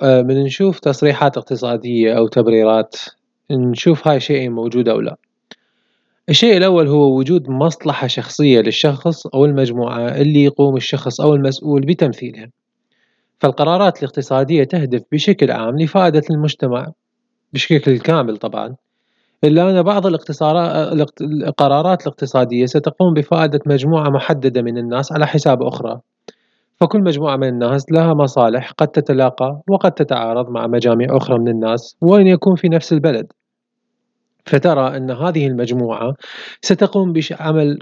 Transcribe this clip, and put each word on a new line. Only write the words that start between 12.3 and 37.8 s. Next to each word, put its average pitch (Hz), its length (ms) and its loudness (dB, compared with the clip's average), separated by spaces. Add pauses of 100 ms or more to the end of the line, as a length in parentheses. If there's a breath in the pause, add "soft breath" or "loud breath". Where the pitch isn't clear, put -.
فالقرارات 165 600 0
الاقتصادية 139 640 -2
تهدف 131 380 -2 (100)
بشكل 151 400 2
عام 117 280 -4
لفائدة 160 500 2
المجتمع 147 640 -4 (640)
بشكل 139 460 0
كامل 120 380 -2
طبعا، 110 380 -10 (680)
إلا 160 260 4
أن 185 140 2
بعض 196 240 0
الاقتصارا-، 156 840 -2
الاقت-، 151 280 -2
القرارات 151 800 0
الاقتصادية 127 640 -2
ستقوم 160 480 0
بفائدة 151 520 0
مجموعة 147 440 0
محددة 135 520 -2
من 117 160 -4
الناس 120 340 -6
على 151 160 0
حساب 139 360 0
أخرى، 120 360 -8 (800 soft breath)
فكل 196 240 4
مجموعة 147 360 0
من 135 100 0
الناس 123 440 -2
لها 165 220 4
مصالح 131 580 0
قد 156 160 0
تتلاقى 135 840 -2
وقد 190 220 2
تتعارض 123 580 -2
مع 117 180 -6
مجاميع 120 500 0
أخرى 127 220 0
من 117 80 0
الناس 113 540 -4
وإن 190 260 6
يكون 185 280 4
في 170 140 -2
نفس 165 240 0
البلد، 147 380 0 (1120)
فترى 139 520 2
أن 131 140 -6
هذه 151 360 -2
المجموعة 120 680 -4 (480 loud breath)
ستقوم 190 520 0
بعمل 156 680 -2